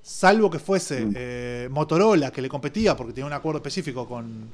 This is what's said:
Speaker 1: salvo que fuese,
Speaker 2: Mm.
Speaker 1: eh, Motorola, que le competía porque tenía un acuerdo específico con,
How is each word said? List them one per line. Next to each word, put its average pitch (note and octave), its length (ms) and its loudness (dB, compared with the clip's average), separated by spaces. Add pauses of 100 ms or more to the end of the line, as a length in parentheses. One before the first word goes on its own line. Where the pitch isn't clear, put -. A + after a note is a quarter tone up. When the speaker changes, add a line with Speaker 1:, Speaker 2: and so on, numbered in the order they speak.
Speaker 1:
salvo G3+ 480 4
que D#3+ 100 -4
fuese, D#3+ 460 0
Speaker 2:
Mm. G#2 100 0
Speaker 1:
eh, B2 560 -6
Motorola, D#3 600 4
que C3+ 100 -6
le C3 80 -4
competía D3 460 0
porque A#2 180 -8
tenía C3 140 -6
un D3 60 -6
acuerdo D3+ 240 -4
específico C#3 500 -6
con, A2+ 460 -12